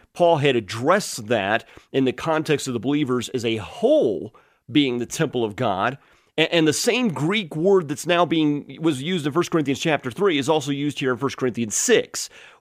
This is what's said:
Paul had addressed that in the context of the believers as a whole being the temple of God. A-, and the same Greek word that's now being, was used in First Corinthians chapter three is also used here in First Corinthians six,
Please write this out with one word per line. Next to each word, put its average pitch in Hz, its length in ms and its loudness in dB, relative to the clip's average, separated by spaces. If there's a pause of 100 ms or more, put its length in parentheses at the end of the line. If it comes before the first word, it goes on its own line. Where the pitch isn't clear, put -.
(140)
Paul 170 240 4
had 139 180 4
addressed 117 720 -2
that 107 400 0 (240)
in 135 140 2
the 123 80 0
context 156 540 -2
of 131 60 -4
the 120 60 -2
believers 127 500 -2
as 123 160 -4
a 113 100 0
whole 110 800 0 (360)
being 131 280 2
the 117 80 -4
temple 127 360 -2
of 104 120 -2
God. 113 420 0 (400)
A-, 160 160 2
and 165 140 4
the 151 40 4
same 233 360 0
Greek 165 480 -2
word 180 320 2
that's 143 180 -8
now 175 220 2
being, 151 520 -2
was 156 220 0
used 165 240 -2
in 147 80 -2
First 165 160 0
Corinthians 143 300 0
chapter 139 320 -2
three 180 260 0
is 135 120 -2
also 147 200 0
used 143 300 -4
here 131 140 0
in 120 40 -8
First 127 200 -4
Corinthians 117 360 -2
six, - 560 0 (320)